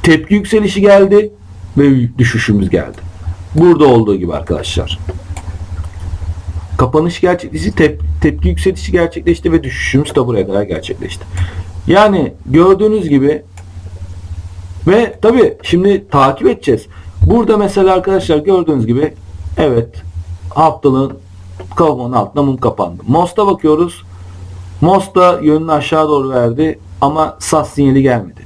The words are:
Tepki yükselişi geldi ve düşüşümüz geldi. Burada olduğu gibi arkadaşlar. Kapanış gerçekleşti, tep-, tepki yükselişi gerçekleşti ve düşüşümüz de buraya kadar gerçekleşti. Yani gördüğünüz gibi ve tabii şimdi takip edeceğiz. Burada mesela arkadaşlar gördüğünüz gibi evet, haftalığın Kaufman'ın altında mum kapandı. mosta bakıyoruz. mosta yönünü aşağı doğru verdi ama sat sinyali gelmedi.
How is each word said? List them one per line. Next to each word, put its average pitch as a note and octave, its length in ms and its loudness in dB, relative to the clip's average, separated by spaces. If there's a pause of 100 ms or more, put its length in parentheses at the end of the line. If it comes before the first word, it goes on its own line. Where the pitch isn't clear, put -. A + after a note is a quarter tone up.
Tepki E3 300 4
yükselişi G#3 480 0
geldi G3+ 520 6 (440)
ve C3 400 2
düşüşümüz A2 520 0
geldi. E2+ 280 -4 (580)
Burada D#3+ 300 6
olduğu A2 300 4
gibi F2 180 -4
arkadaşlar. D#2 680 -6 (1800)
Kapanış D#3 440 0
gerçekleşti, F3 540 -2
tep-, - 260 0 (200)
tepki D3 260 0
yükselişi - 440 -2
gerçekleşti E3+ 600 -2
ve D#3+ 120 0
düşüşümüz - 520 -4
de B2 120 2
buraya G2+ 200 -2
kadar G2 160 -2
gerçekleşti. - 640 -8 (600)
Yani F#3+ 460 2 (120)
gördüğünüz F#3+ 640 2
gibi C#3+ 340 2 (1400)
ve G#3+ 340 2
tabii A3+ 420 4
şimdi F#3+ 440 0
takip C#3 400 2
edeceğiz. C#3 400 0 (340)
Burada G#3+ 360 4
mesela G3 360 2
arkadaşlar F#3 440 0
gördüğünüz D#3 500 2
gibi C#3 260 0 (440)
evet, B2 380 0 (540)
haftalığın C#3 680 0 (580)
Kaufman'ın B2+ 380 0
altında A#2+ 300 0
mum C3+ 140 0
kapandı. F2+ 500 -4
mosta F3 400 2
bakıyoruz. E3 560 0 (800)
mosta F3+ 600 2
yönünü D#3 300 2
aşağı D3+ 380 0
doğru C3+ 200 0
verdi B2+ 500 0 (220)
ama D#3 380 -2
sat - 300 0
sinyali C#3 320 2
gelmedi. A#2+ 440 -2